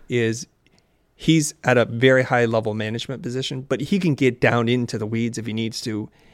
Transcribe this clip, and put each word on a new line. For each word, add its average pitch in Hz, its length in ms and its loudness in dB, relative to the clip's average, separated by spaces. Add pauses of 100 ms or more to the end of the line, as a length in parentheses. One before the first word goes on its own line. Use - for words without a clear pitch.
is 117 400 -2 (680)
he's 160 480 2
at 123 160 4
a 113 60 4
very 127 400 4
high 123 220 2
level 110 280 0
management 113 480 -8
position, 131 380 -8
but 131 200 -4
he 190 200 0
can 160 160 2
get 127 240 0
down 117 280 2
into 123 300 -2
the 110 80 -4
weeds 113 320 -4
if 110 80 -8
he 110 60 -6
needs 113 300 -4
to 110 280 -6 (240)